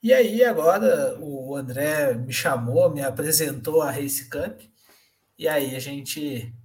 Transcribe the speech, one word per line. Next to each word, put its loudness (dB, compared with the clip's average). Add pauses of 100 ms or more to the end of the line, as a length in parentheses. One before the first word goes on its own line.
e 6
aí 6
agora 4
o -10
André -2
me -6
chamou, 2
me -6
apresentou 0
a -2
Race -6
Cup, -8 (760)
e -4
aí -2
a -8
gente -8 (120)